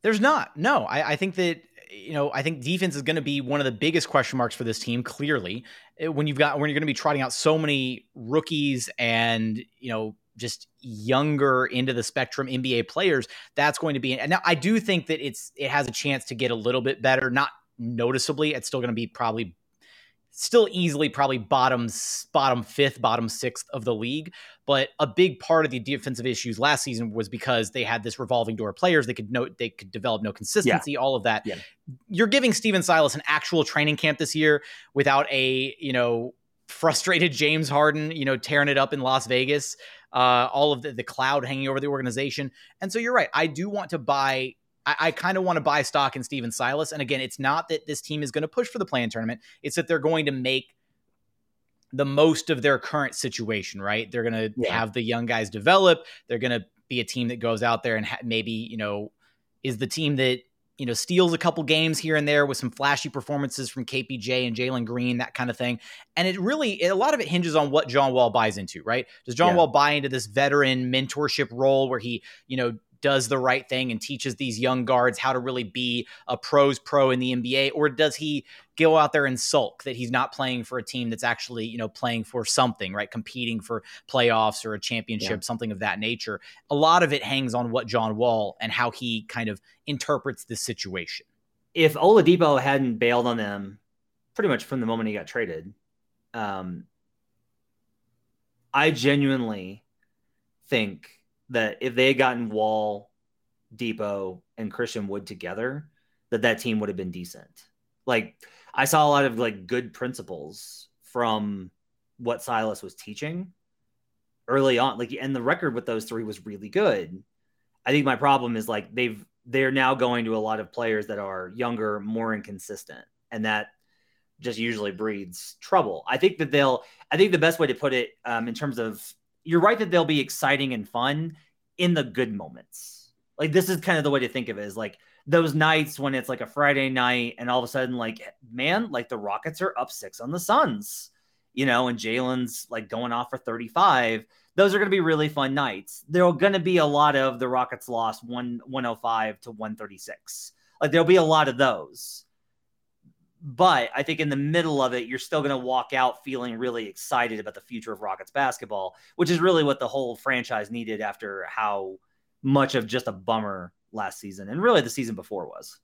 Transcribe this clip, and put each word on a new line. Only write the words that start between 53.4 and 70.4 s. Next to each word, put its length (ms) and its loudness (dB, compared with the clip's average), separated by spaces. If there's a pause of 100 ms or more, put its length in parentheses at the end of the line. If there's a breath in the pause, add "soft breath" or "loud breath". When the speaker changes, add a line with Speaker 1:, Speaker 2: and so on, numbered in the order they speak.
Speaker 1:
right? 300 -2
They're 140 -2
gonna 320 -2
Speaker 2:
Yeah. 200 -2
Speaker 1:
have 160 -2
the 100 -2
young 240 -2
guys 240 -2
develop. 560 6 (200 loud breath)
They're 120 -4
gonna 280 -2 (220)
be 120 -4
a 40 -2
team 240 -4
that 100 -6
goes 240 -2
out 200 2
there 140 0
and 100 -4
ha-, 180 -8
maybe, 260 -2
you 260 -8
know, 360 -6 (500)
is 160 -4
the 80 -2
team 300 -2
that, 240 2 (360)
you 100 -8
know, 60 -4
steals 400 2
a 60 0
couple 240 0
games 360 2
here 180 0
and 100 2
there 200 4
with 120 -4
some 140 -6
flashy 360 0
performances 600 -6
from 140 -8
K 180 -4
P 160 -8
J 260 -2
and 120 -4
Jalen 280 -2
Green, 340 -2
that 160 -6
kind 160 -2
of 60 -6
thing. 220 -2 (380 loud breath)
And 100 2
it 140 -2
really, 420 0
it, 60 4
a 80 2
lot 180 4
of 60 -2
it 80 -4
hinges 260 0
on 160 4
what 160 2
John 260 2
Wall 180 4
buys 280 2
into, 240 -12
right? 240 -2 (180 loud breath)
Does 120 -8
John 140 6
Speaker 2:
Yeah. 80 4
Speaker 1:
Wall 100 6
buy 240 4
into 160 0
this 180 -4
veteran 640 2